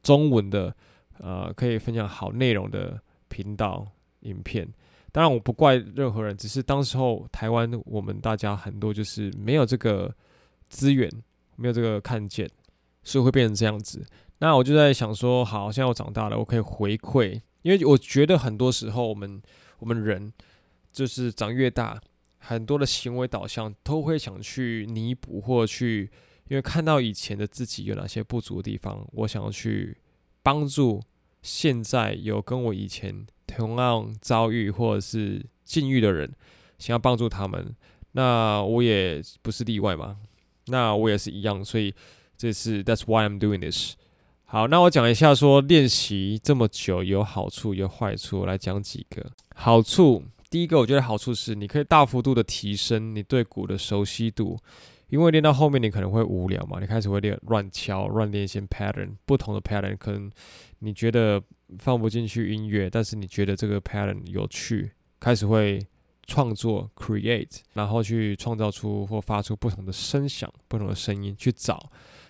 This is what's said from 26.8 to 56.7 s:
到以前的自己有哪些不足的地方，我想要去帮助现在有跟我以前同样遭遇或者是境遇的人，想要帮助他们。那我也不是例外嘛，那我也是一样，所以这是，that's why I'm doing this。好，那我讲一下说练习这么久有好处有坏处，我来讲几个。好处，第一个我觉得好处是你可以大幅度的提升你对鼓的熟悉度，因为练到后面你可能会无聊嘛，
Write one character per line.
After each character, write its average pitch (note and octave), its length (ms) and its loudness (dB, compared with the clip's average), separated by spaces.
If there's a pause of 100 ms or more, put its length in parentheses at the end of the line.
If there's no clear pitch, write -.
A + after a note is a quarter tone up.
到 D3+ 160 4
以 A2+ 120 -2
前 G2+ 260 -8
的 G#2+ 80 -4
自 - 180 -8
己 G2+ 200 -10
有 G2+ 100 -4
哪 F#2+ 100 -8
些 G2+ 160 -8
不 A2+ 200 -4
足 G2 200 -8
的 G#2+ 80 -8
地 G#2 80 -6
方， G2+ 360 -10
我 A2 160 -4
想 G#2+ 120 -6
要 G#2+ 80 -6
去 G#2 480 -6 (460)
帮 C#3+ 240 2
助 B2+ 340 2 (400)
现 C3 400 0
在 G#2+ 340 -2
有 G#2 280 -4
跟 B2 220 -4
我 A2 100 -2
以 G2 140 -6
前 G2 360 -10 (220)
同 A2+ 300 -4
样 A#2 440 0
遭 A2+ 300 2
遇 A2 220 -2
或 A2 240 0
者 G2+ 40 0
是 G2+ 460 -6 (180)
境 D3 240 -2
遇 C3 120 4
的 G#2+ 100 6
人， D#2 180 0 (520)
想 - 120 -4
要 A#2+ 60 2
帮 B2 180 4
助 A#2 120 0
他 G2 180 -4
们。 F#2+ 260 -8 (380)
那 A#2 500 4
我 A2+ 220 2
也 F#2 400 2 (180)
不 A2 120 -6
是 - 100 -6
例 A2 160 -2
外 F#2+ 160 0
嘛， G2 220 -8 (500)
那 A#2+ 300 2
我 A2 120 2
也 G#2 80 4
是 G2+ 140 -4
一 G2 120 -10
样， G2+ 220 -2
所 A2+ 160 -2
以 G2+ 140 -2 (420)
这 A#2 160 -4
是， G#2 300 -4
that's A2 220 0
why A2 200 4
I'm G2+ 140 -2
doing G2+ 220 0
this。 - 340 -6 (500)
好， A2 220 0
那 D#3+ 140 6
我 F3 100 10
讲 A#2+ 200 6
一 A#2 40 6
下 D3 200 10
说 C#3 280 8
练 C#3+ 260 8
习 G2+ 540 -2
这 D3 120 4
么 A#2 140 4
久 F2+ 340 -2
有 G2 220 0
好 G2 240 -6
处 - 240 -6
有 F#2+ 160 -2
坏 G#2 260 -6
处， G2 260 -6
我 F#2+ 60 -2
来 F#2 120 -4
讲 G2 240 -6
几 - 260 -12
个。 - 240 -14 (220)
好 A#2 260 6
处， A#2+ 420 6 (280)
第 E3+ 120 0
一 E3+ 40 0
个 E3 120 4
我 A#2+ 80 6
觉 C3 80 2
得 C#3 60 6
好 A#2 160 -2
处 A#2+ 160 -4
是 A2+ 220 -6
你 G2+ 120 -8
可 D3 140 -2
以 C#3+ 40 -2
大 D3+ 200 6
幅 B2 160 0
度 C3 140 2
的 A#2 100 4
提 G2+ 320 -4
升 A2 400 -2
你 G#2 60 -6
对 B2 200 2
鼓 G2 240 -6
的 F#2+ 120 -4
熟 G2+ 260 -2
悉 A2+ 260 -4
度， F#2+ 280 -4 (500)
因 D3 140 2
为 E3+ 80 8
练 D#3 120 6
到 D3+ 120 8
后 D3 160 4
面 C3+ 120 2
你 A2 60 2
可 G2 140 -2
能 F#2+ 100 -2
会 A2+ 100 2
无 F#2 260 -2
聊 F#2 180 -2
嘛， F#2 140 -8